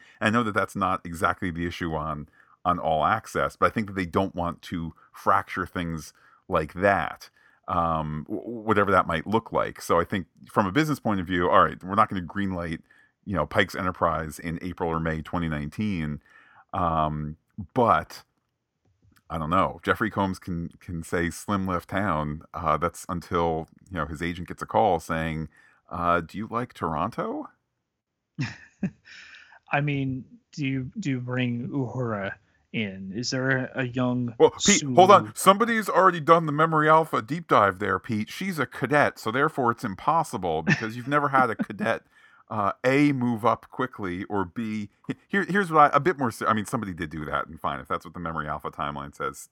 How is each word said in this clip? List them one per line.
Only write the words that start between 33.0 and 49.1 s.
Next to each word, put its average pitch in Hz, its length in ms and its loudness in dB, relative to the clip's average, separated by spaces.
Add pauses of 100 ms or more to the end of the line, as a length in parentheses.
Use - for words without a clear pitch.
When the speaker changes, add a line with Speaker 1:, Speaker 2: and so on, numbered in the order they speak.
Speaker 2:
Is 120 160 -6
there 131 440 0
a, 131 60 -2
a - 40 -2
young 123 520 -2
Speaker 1:
Well, 156 160 8 (100)
Pete, 202 200 4
hold 147 260 8
on. 185 120 10
Speaker 2:
Sulu? 107 120 -6
Speaker 1:
Somebody's 208 560 4
already 175 300 4
done 165 260 6
the 151 60 0
Memory 156 360 4
Alpha 156 360 4
deep 160 240 -6
dive 101 320 6
there, 98 180 0
Pete. 107 320 -4
She's 185 300 -6
a 123 80 -2
cadet, 127 500 2
so - 140 -4
therefore 131 400 2
it's - 120 -6
impossible 101 800 -2
because 113 340 -2
you've 123 120 -10
never 143 220 0
had 131 200 4
a 113 60 -4
Speaker 2:
<laughs> - 0 -
Speaker 1:
cadet, 113 480 -4 (440)
uh, 104 260 -2 (100)
A, 143 280 4
move 120 320 -2
up 113 280 2
quickly, 101 540 -6
or 98 200 -2
B, 107 440 -6 (180)
he-, - 80 -6 (120)
here, 196 180 0
here's 185 260 0
what 151 200 6
I, 143 60 4
a - 20 4
bit 175 200 2
more 123 100 0
ser-, - 180 -4
I 110 60 4
mean, 107 140 0
somebody 107 260 -4
did 82 160 -6
do 78 160 -8
that, 71 220 -4
and 80 120 -16
fine, 71 200 -4
if - 80 -12
that's 87 180 -4
what 82 80 -16
the 92 60 -12
Memory 80 280 -6
Alpha 76 220 -8
timeline 73 460 -8